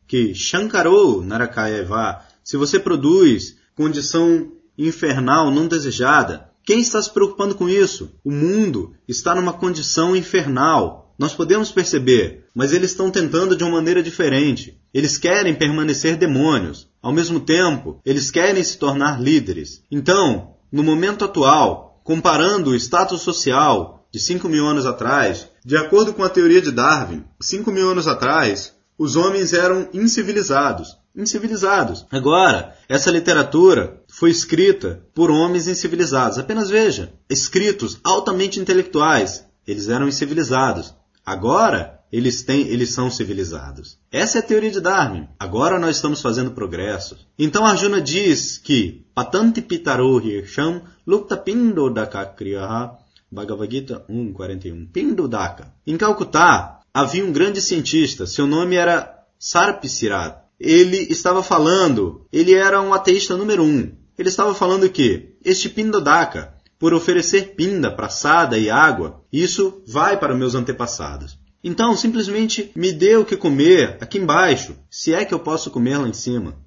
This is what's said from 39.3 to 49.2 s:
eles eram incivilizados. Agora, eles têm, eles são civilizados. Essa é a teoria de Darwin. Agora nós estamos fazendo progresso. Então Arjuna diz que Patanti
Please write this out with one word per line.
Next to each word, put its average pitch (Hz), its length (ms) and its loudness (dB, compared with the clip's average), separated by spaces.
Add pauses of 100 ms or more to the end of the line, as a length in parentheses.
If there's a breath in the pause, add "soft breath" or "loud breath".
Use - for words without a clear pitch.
eles 101 220 -6
eram 131 180 0
incivilizados. 131 840 -2 (320)
Agora, 113 760 -2 (140)
eles 123 300 -2
têm, 135 240 0
eles 120 240 -2
são 127 200 -4
civilizados. 82 840 -8 (120)
Essa 208 280 -2
é - 20 0
a 214 40 -2
teoria 214 280 0
de 196 80 -6
Darwin. 139 480 -2 (100)
Agora 120 400 -2
nós 165 200 -2
estamos 147 240 -4
fazendo 123 300 -4
progresso. 92 680 -8 (200)
Então 175 280 0
Arjuna 202 360 2
diz 156 560 -2
que - 560 -2
Patanti 220 480 0